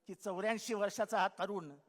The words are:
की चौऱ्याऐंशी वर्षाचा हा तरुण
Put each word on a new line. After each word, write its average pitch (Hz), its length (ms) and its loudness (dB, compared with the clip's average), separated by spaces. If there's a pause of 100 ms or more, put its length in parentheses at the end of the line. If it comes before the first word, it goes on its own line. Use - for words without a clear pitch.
की 190 80 -8
चौऱ्याऐंशी 208 600 0
वर्षाचा 208 440 2
हा 190 100 6
तरुण 180 480 -4 (120)